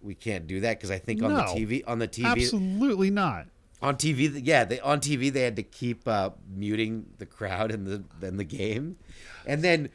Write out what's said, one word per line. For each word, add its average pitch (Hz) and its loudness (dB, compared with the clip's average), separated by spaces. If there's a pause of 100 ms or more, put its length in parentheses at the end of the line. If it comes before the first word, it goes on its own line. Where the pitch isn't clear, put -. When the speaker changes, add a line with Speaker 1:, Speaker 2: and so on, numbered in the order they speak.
Speaker 1:
we 101 -12
can't 92 -6
do 95 -4
that." 110 0
'Cause 95 -6
I 95 0
think 110 -4
on - 2
the 110 2
Speaker 2:
No. 90 -2
Speaker 1:
T 110 0
V, 117 -2
on 117 -2
the 113 0
T - -8
V, - 2
Speaker 2:
Absolutely 196 2
not. 190 0 (340)
Speaker 1:
on 139 0
T 151 2
V, 139 4
th-, 135 -6
yeah, 135 6
they, 113 0
on 143 2
T 143 0
V 131 2
they 135 2
had 120 0
to 107 -4
keep, - -6
uh, 101 2 (180)
muting 107 -2 (100)
the 95 -12
crowd 104 -2
and 101 -4
the, 95 -6 (220)
and 95 -4
the 98 -4
game. 110 -4 (480)
And 147 0
then 165 4